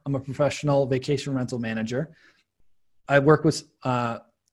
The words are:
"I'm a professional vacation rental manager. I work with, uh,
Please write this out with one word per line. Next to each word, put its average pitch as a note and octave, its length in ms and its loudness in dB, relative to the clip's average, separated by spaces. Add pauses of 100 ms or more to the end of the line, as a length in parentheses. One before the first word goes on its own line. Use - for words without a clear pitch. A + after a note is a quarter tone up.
"I'm C#3+ 100 -4
a C3 40 -4
professional C#3 640 0
vacation C3+ 500 -2
rental B2 240 -6
manager. A2+ 560 -4 (920)
I C#3 120 4
work D3 240 6
with, - 240 0 (160)
uh, A#2+ 360 -2 (320)